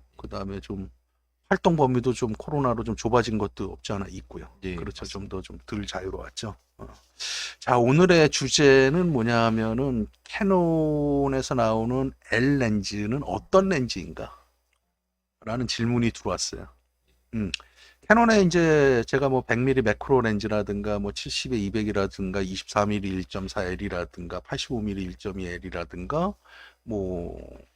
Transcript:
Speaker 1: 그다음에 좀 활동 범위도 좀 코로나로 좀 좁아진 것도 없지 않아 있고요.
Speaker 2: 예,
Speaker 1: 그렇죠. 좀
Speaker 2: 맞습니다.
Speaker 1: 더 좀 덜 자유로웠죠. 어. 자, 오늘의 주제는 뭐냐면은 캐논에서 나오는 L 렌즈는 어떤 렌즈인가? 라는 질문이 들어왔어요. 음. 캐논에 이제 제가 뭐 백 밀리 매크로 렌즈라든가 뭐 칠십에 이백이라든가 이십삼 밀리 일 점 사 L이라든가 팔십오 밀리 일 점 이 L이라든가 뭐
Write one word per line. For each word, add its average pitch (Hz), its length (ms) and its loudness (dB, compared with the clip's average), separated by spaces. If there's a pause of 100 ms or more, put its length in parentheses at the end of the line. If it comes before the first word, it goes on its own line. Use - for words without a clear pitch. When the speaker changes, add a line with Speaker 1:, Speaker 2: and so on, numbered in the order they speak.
(160)
Speaker 1:
그다음에 98 460 -10
좀 95 280 -10 (600)
활동 185 260 2
범위도 127 380 2
좀 110 200 -2
코로나로 123 520 -4
좀 113 100 -4
좁아진 113 420 2
것도 101 280 -4
없지 92 260 -10
않아 98 180 -6
있고요. 87 380 -16 (160)
Speaker 2:
예, 92 120 -6
Speaker 1:
그렇죠. 85 300 -10
좀 98 180 -12
Speaker 2:
맞습니다. 98 120 -12
Speaker 1:
더 92 60 -6
좀 92 240 -16
덜 104 200 -8
자유로웠죠. 95 680 -10 (220)
어. 107 100 -16 (720)
자, 123 180 2
오늘의 156 520 6
주제는 139 840 6
뭐냐면은 113 960 2 (160)
캐논에서 151 1300 2
나오는 117 560 0 (200)
L 131 260 4
렌즈는 107 640 -2
어떤 190 460 2
렌즈인가? 107 640 -6 (1120)
라는 117 220 -4
질문이 117 440 0
들어왔어요. - 560 -6 (680)
음. 104 160 -4 (560)
캐논에 220 340 6
이제 156 680 4
제가 135 220 0
뭐 127 120 2
백 117 180 -2
밀리 131 220 2
매크로 120 400 2
렌즈라든가 104 800 -2
뭐 101 120 -6
칠십에 131 460 -6
이백이라든가 98 840 -2
이십삼 98 480 -2
밀리 101 200 -2
일 92 160 -4
점 95 220 -8
사 104 140 -6
L이라든가 90 800 -6
팔십오 131 400 -8
밀리 98 220 -6
일 92 140 -10
점 98 220 -10
이 92 80 -8
L이라든가 90 840 -6 (500)
뭐 90 540 -6 (380)